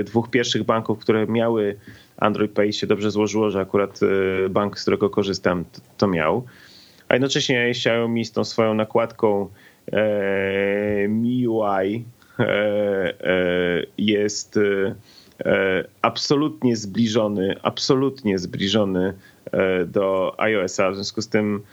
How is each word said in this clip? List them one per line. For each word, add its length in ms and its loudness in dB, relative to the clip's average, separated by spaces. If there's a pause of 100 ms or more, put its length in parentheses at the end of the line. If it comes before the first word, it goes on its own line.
dwóch 260 -2
pierwszych 340 0
banków, 360 0
które 280 0
miały 480 0 (420)
Android 340 0
Pay. 220 0
Się 140 -6
dobrze 240 0
złożyło, 380 0
że 100 -2
akurat, 400 -2 (460)
e, 40 0
bank, 300 -2
z 20 -8
którego 280 2
korzystam, 560 -2
t-, 160 -20 (160)
to 100 2
miał. 380 0 (640)
A 60 0
jednocześnie 560 2
Xiaomi 560 0
z 60 -10
tą 120 -2
swoją 300 0
nakładką, 760 0 (420)
e, 1160 0
miui, 960 0 (340)
e, 40 2
e, 1400 0 (140)
jest, 600 0
e, 380 0 (500)
e, 380 2 (180)
absolutnie 760 0
zbliżony, 880 0
absolutnie 760 0
zbliżony, 760 0 (380)
e, 340 0
do 500 -2 (160)
I 40 2
O 80 0
S-a. 280 0
W 40 -4
związku 260 -6
z 80 -8
tym 320 0 (120)